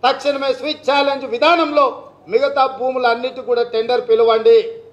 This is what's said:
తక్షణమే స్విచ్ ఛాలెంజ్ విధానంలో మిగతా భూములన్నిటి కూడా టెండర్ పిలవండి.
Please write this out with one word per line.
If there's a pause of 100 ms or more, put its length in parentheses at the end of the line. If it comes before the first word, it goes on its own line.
తక్షణమే (100)
స్విచ్
ఛాలెంజ్ (100)
విధానంలో (480)
మిగతా (140)
భూములన్నిటి
కూడా (100)
టెండర్
పిలవండి. (360)